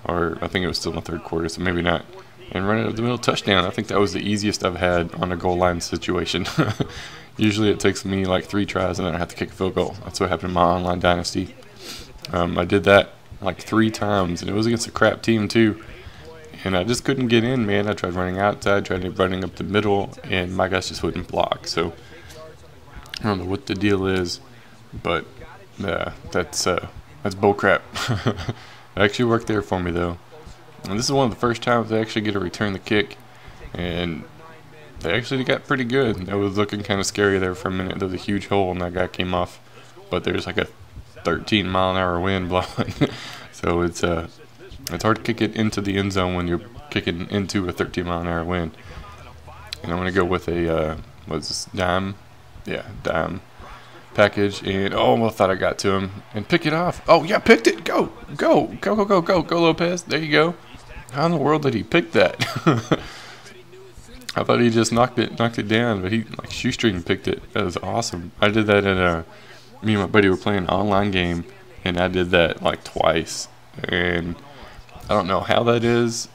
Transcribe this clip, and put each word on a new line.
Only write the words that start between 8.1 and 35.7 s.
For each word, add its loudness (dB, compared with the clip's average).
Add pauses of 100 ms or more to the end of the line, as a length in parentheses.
like, 0
three 0
tries -2
and 0
then 0
I -4
have -2
to -16
kick -6
a -18
field -2
goal. 0
That's -10
what 0
happened -2
in -4
my 6
online 2
dynasty. 0 (760)
Um, 0
I 2
did 2
that, 8 (300)
like, -6
three 4
times, 0
and -6
it -2
was 2
against 0
a -12
crap 2
team, 4
too. 4 (840)
And 2
I 4
just -2
couldn't 0
get 6
in, 0
man. 2
I 0
tried -4
running -2
outside, 2
tried -2
running 2
up -8
the -10
middle, 0 (140)
and -2
my 2
guys -2
just -6
wouldn't -4
block. -2
So -2 (1300)
I -8
don't 0
know -6
what -6
the -4
deal 2
is, 0 (640)
but, 0 (580)
uh, -4 (200)
that's, -2
uh, 0 (340)
that's -4
bull 4
crap. 2 (260)
<laughs> -2 (440)
It 6
actually 2
worked 2
there 0
for -2
me, -2
though. -2 (680)
And -2
this -2
is 0
one 4
of 0
the -10
first 0
times 2
I 2
actually -2
get 0
to 0
return -2
the -6
kick, 0 (560)
and -4 (760)
they -2
actually -2
got -2
pretty 0